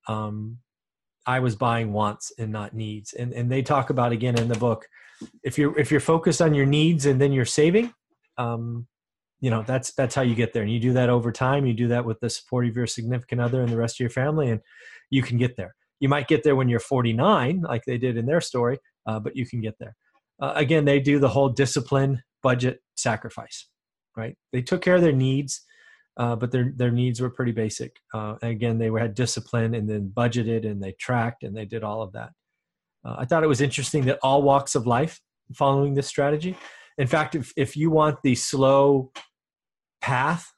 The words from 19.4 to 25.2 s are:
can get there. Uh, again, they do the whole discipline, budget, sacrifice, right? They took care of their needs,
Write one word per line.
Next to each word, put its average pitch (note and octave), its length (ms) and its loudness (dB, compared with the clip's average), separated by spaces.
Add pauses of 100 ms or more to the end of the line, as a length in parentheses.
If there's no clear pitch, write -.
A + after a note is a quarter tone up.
can A#2 160 -6
get G#2+ 160 -8
there. - 180 -18 (460)
Uh, C3+ 140 -4
again, D3+ 280 2
they C#3 160 4
do C#3+ 180 2
the C3+ 100 6
whole C#3 200 4
discipline, C3+ 720 0 (200)
budget, B2+ 400 0 (140)
sacrifice, - 720 -6 (480)
right? A2+ 200 -10 (160)
They B2+ 80 -2
took F3 220 -2
care F3+ 140 4
of F3 60 6
their E3 100 6
needs, C3+ 500 0 (540)